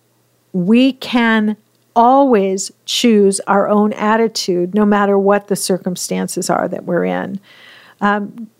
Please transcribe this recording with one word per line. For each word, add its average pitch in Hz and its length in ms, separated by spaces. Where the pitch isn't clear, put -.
we 233 400
can 226 640
always 233 760
choose 202 560
our 196 260
own 208 260
attitude, 214 800
no 208 120
matter 202 320
what 202 300
the 196 80
circumstances 185 960
are - 180
that - 180
we're 175 180
in. 190 360
Um, 208 500